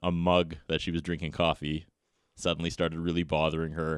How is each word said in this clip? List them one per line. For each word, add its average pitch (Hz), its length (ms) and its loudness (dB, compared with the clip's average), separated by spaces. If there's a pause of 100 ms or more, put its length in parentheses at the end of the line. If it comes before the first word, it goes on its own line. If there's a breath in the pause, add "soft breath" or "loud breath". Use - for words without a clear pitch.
a 90 100 2
mug 87 440 4 (120)
that 80 120 0
she - 120 -6
was 82 100 -2
drinking 80 300 -6
coffee 80 540 0 (500)
suddenly 85 340 -2
started 82 300 -2
really 85 240 0
bothering 78 480 0
her, 80 260 -2